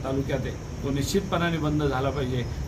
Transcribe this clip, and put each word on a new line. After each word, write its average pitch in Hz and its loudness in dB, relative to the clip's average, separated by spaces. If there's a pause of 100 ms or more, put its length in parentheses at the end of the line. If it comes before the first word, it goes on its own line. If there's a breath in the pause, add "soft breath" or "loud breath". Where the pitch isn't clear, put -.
तालुक्यात 135 0
आहे - -6
तो 139 0
निश्चितपणाने 170 2
बंद 151 2
झाला 135 2
पाहिजे. 127 0 (240 loud breath)